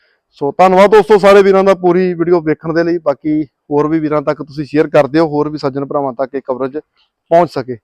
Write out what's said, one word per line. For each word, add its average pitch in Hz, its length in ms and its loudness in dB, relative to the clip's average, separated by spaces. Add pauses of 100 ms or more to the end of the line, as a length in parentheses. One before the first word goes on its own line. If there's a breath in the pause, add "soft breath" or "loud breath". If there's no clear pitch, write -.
(300)
ਸੋ 143 280 -8
ਧੰਨਵਾਦ 185 320 4
ਦੋਸਤੋ 208 280 4
ਸਾਰੇ 202 240 6
ਵੀਰਾਂ 190 220 2
ਦਾ 196 100 4
ਪੂਰੀ 180 400 0
ਵੀਡੀਓ 170 260 0
ਵੇਖਣ 156 320 -4
ਦੇ 165 120 0
ਲਈ। 170 140 -2
ਬਾਕੀ 151 440 -4
ਹੋਰ 147 460 -6
ਵੀ 160 100 -2
ਵੀਰਾਂ 151 240 -4
ਤੱਕ 147 200 -6
ਤੁਸੀਂ 143 220 -14
ਸ਼ੇਅਰ 151 240 -2
ਕਰ 147 180 2
ਦਿਓ, 160 200 0
ਹੋਰ 147 220 -4
ਵੀ 151 100 -10
ਸੱਜਣ 139 280 -6
ਭਰਾਵਾਂ 139 260 -6
ਤੱਕ 127 220 -8
ਇਹ 135 100 -8
ਕਵਰੇਜ 131 320 -8
ਪਹੁੰਚ - 760 -4
ਸਕੇ। 123 340 -8